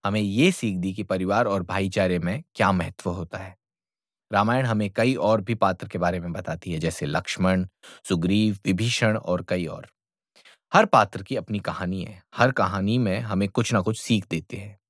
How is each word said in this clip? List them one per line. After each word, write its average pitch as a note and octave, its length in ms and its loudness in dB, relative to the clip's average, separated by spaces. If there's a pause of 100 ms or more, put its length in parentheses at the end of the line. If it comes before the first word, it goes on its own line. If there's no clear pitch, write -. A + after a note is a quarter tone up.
हमें G#2 160 0
ये G#2+ 300 2
सीख G#2+ 260 -4
दी F#2 160 -4
कि G2+ 100 -6
परिवार F#2+ 420 0
और G2 180 0
भाईचारे F#2 560 0
में F#2+ 240 -4 (120)
क्या G2+ 160 4
महत्व F2+ 380 -2
होता F2 280 -8
है। F#2+ 200 -14 (720)
रामायण A2 340 2
हमें G#2+ 240 0
कई A#2+ 260 2
और G#2+ 260 2
भी A2 140 -4
पात्र F#2+ 320 0
के F#2+ 100 -8
बारे F2 220 0
में E2+ 140 -8
बताती E2 400 -8
है, D#2 60 -4
जैसे D#2+ 260 -4
लक्ष्मण, F#2 640 0 (360)
सुग्रीव, G2 640 2
विभीषण G#2+ 520 2
और F2+ 260 -2
कई F2+ 220 -4
और। - 240 -12 (840)
हर G#3+ 120 8
पात्र G#2 380 4
की C3+ 120 -6
अपनी G#2+ 240 -4
कहानी F2+ 440 -6
है। F#2+ 200 -14 (120)
हर B2+ 160 4
कहानी G2 460 0
में F#2+ 220 2
हमें G2 300 -2
कुछ - 240 0
ना G2+ 80 4
कुछ A2 180 -2
सीख G#2+ 300 0
देते - 280 -6
हैं। G2+ 220 -14 (100)